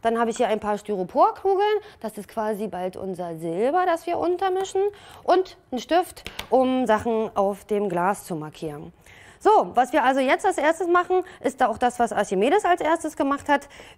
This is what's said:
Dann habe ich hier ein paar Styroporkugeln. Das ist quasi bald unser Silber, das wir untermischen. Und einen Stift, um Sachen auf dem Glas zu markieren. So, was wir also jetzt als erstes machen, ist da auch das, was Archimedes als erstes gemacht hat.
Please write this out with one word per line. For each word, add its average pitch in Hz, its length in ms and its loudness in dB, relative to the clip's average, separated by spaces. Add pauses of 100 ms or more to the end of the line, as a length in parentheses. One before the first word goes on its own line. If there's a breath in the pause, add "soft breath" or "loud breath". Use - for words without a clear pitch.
Dann 226 160 0
habe 233 120 2
ich 226 80 -4
hier 240 100 2
ein 208 140 0
paar 208 160 -2
Styroporkugeln. 392 1000 0 (200 loud breath)
Das - 180 -12
ist 170 120 -16
quasi 214 380 -4
bald 185 280 -6
unser 175 400 -8
Silber, 202 500 -2
das 339 220 -2
wir 339 100 -2
untermischen. 381 640 -2 (420 loud breath)
Und 370 340 0 (140)
einen 247 100 -6
Stift, - 420 -2 (260 loud breath)
um 254 380 2
Sachen 220 480 0
auf 202 300 -2
dem 208 240 -2
Glas 175 340 -2
zu 185 120 -8
markieren. 156 580 -12 (460 loud breath)
So, 349 360 4
was 254 180 2
wir 294 100 4
also 262 160 4
jetzt 277 260 2
als 381 120 0
erstes 330 300 0
machen, 359 360 2 (180 loud breath)
ist 240 200 -2
da 254 60 4
auch 220 100 -2
das, 240 220 0
was 233 120 2
Archimedes 208 540 2
als 349 160 2
erstes 320 340 -2
gemacht 277 340 -2
hat. 285 200 0 (280 loud breath)